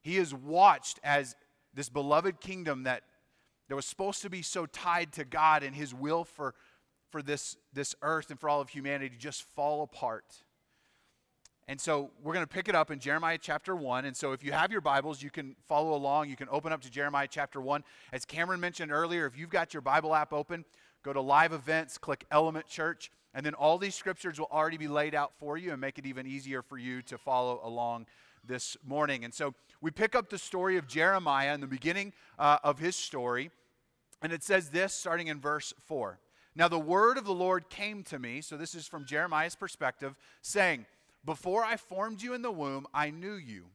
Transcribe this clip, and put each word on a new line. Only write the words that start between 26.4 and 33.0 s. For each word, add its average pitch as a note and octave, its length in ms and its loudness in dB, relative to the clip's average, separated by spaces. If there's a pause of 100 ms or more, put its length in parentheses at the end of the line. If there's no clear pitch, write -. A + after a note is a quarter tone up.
for C3+ 160 -14
you B2+ 240 -6
to B2+ 160 -12
follow B2+ 480 0
along A#2 440 -4 (360)
this B2 400 -6
morning. C#3 400 0
And A#2+ 80 -10
so C#3+ 220 -4 (260)
we D#3+ 100 -2
pick G#3+ 240 2
up A#3 140 2
the G3+ 80 -8
story F#3 400 0
of E3 100 0
Jeremiah D3 680 4
in C#3+ 80 -6
the C#3+ 40 -8
beginning, E3 460 -2 (260)
uh, D3 240 8
of C#3+ 160 4
his E3+ 160 0
story. B2 560 -2 (720)